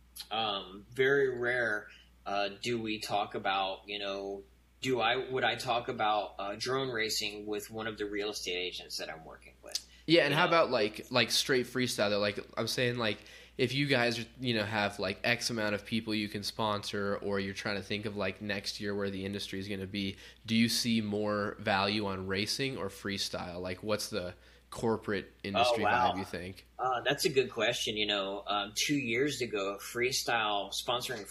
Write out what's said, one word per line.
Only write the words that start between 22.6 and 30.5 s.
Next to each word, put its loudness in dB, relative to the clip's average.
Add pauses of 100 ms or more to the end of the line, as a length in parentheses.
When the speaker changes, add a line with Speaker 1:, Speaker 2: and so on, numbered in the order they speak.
Speaker 2:
or -2
freestyle? -4
Like, -6
what's 0
the -4 (380)
corporate 0 (100)
industry 4
Speaker 1:
Oh, 4
wow. 4
Speaker 2:
vibe, -4
you -4
think? -10 (120)
Speaker 1:
Uh, 0
that's 0
a 4
good 2
question. 0
You 0
know, -2
um, -2
two 2
years 0
ago, -2
freestyle, 0